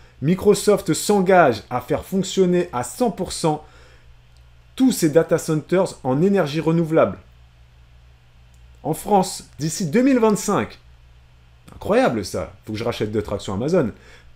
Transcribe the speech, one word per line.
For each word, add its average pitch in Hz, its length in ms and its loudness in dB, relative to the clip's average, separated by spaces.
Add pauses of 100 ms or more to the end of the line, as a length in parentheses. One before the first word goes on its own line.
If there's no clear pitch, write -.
(220)
Microsoft 190 720 2
s'engage 175 760 2
à 123 100 -4
faire 139 240 -6
fonctionner 180 680 -2
à 123 100 -4
cent 240 280 -4
pour 180 200 -8
cent 156 320 -4 (1120)
tous 254 160 4
ses 165 180 0
data 160 280 2
centers 165 680 -2
en 135 180 0
énergie 170 380 2
renouvelable 160 600 2 (1600)
en 139 100 -4
France - 560 -2 (100)
d'ici 160 260 -4
deux 160 160 2
mille 254 180 4
vingt-cinq. 202 600 0 (960)
Incroyable 185 520 0
ça. 90 260 -8 (140)
Faut 110 80 -10
que 104 60 -8
je 110 40 -6
rachète 113 300 -4
d'autres 107 200 -4
actions 101 200 -8
Amazon, 131 380 0 (440)